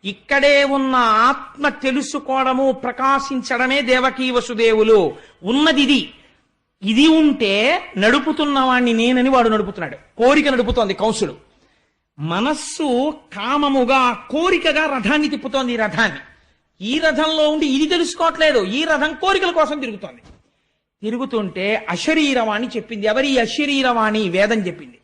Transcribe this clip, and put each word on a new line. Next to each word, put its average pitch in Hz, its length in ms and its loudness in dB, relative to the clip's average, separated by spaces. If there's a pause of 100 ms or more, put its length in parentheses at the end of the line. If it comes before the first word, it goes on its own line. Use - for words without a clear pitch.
ఇక్కడే 277 600 2
ఉన్న 269 320 0
ఆత్మ 247 720 0
తెలుసుకోవడము, 269 1040 -2
ప్రకాశించడమే 262 1080 -2
దేవకీ 254 500 0
వసుదేవులు. 220 840 2 (300)
ఉన్నది 277 400 2
ఇది. 247 280 0 (720)
ఇది 226 260 4
ఉంటే 285 760 2 (160)
నడుపుతున్నవాణ్ణి 262 920 2
నేనని 247 360 2
వాడు 247 200 4
నడుపుతున్నాడు. 196 480 -4
కోరిక 285 520 2
నడుపుతోంది 233 460 0
కంసుడు. 208 420 -2 (840)
మనస్సు 254 920 -2
కామముగా, 262 1000 0 (180)
కోరికగా 311 680 0
రథాన్ని 285 320 0
తిప్పుతోంది. 262 440 -4
ఈ 240 40 -2
రథాన్ని, 208 420 -2 (640)
ఈ 226 180 -4
రథంలో 311 520 2
ఉండి 311 160 0
ఇది 277 200 2
తెలుసుకోవట్లేదు, 320 800 0
ఈ 240 200 -4
రథం 311 360 -2
కోరికల 381 300 0
కోసం 302 300 0
తిరుగుతోంది. 208 420 -12 (800)
తిరుగుతుంటే 214 880 -4
అశరీరవాణి 254 760 0
చెప్పింది. 220 400 -8
ఎవరి 262 320 0
అశరీరవాణి? 233 920 0
వేదం 202 380 0
చెప్పింది. 151 380 -12